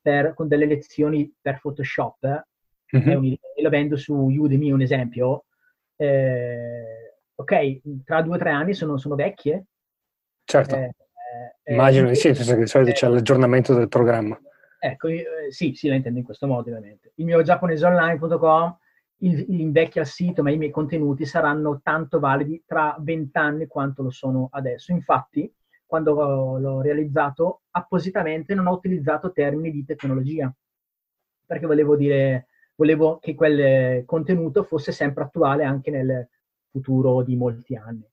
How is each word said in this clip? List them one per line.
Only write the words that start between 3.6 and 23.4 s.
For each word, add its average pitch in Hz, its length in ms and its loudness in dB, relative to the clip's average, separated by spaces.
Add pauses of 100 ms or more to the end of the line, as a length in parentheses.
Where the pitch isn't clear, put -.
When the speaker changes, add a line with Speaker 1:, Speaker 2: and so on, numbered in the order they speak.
Speaker 1:
lo 156 60 2
vendo 147 280 0
su 143 180 -4
Udemy, 139 560 2
un 135 100 4
esempio, 127 640 0 (520)
eh, 120 1200 -2 (160)
ok, 139 460 -2 (240)
tra 160 180 0
due 170 140 -2
o - 20 -2
tre 170 120 -2
anni 160 240 -2
sono, 151 240 -4
sono 143 160 -6
vecchie? 165 520 -4 (760)
Speaker 2:
Certo. 139 320 2
Speaker 1:
Eh, 127 180 -6 (680)
eh, - 120 -6
Speaker 2:
Immagino 135 320 6
di 120 60 2
Speaker 1:
eh, 127 40 2
Speaker 2:
sì, - 120 4
nel 139 80 4
senso 120 180 0
che 113 60 2
di 113 60 2
solito 123 240 4
Speaker 1:
eh, 120 40 2
Speaker 2:
c'è - 140 2
l'aggiornamento 123 680 4
del 117 140 4
programma. 113 500 2 (460)
Speaker 1:
Ecco, 135 240 -6
io, 165 280 -6 (100)
eh, 135 60 -8
sì, 147 220 -4
sì, - 120 -6
la 139 80 2
intendo 127 240 -2
in 123 60 -6
questo 139 240 -8
modo, 120 200 -2
ovviamente. 107 460 -16
Il 160 100 -8
mio 170 160 4
giapponeseonline 170 800 2
punto 160 220 -2
com, 165 360 4 (420)
il, 180 280 0 (140)
invecchia 160 420 0
il 143 60 -4
sito, 175 340 -4
ma 143 80 2
i 156 80 0
miei 151 140 -4
contenuti 151 520 -2
saranno 151 580 -2
tanto 160 360 -2
validi 143 480 0
tra 156 320 -2
vent'anni 156 680 -2